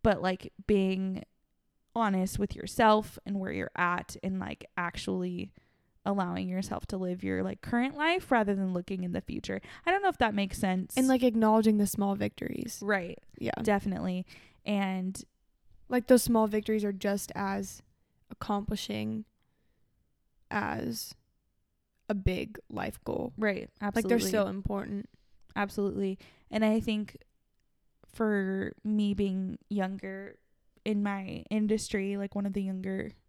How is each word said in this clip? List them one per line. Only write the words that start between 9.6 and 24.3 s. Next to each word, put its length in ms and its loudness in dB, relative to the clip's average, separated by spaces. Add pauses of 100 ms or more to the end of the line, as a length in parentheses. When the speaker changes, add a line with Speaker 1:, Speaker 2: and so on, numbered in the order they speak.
Speaker 1:
I 60 2
don't 100 2
know 80 4
if 80 -2
that 160 2
makes 240 -2
sense. 400 0
Speaker 2:
And, 100 6
like, 160 6
acknowledging 540 6
the 100 4
small 280 0
victories. 680 -6
Speaker 1:
Right. 380 -2 (200)
Speaker 2:
Yeah. 120 -2 (100)
Speaker 1:
Definitely. 640 0 (400)
And 580 -2 (680)
Speaker 2:
like, 180 2
those 160 10
small 240 4
victories 360 0
are 80 0
just 440 -2
as 480 -4 (480)
accomplishing 920 -4 (1200)
as 640 -4 (1000)
a 20 2
big 420 -2 (120)
life 340 -8
goal. 340 -4
Speaker 1:
Right. 320 -2 (120)
Speaker 2:
Like, 120 -4 (140)
they're 80 4
Speaker 1:
Absolutely. 160 0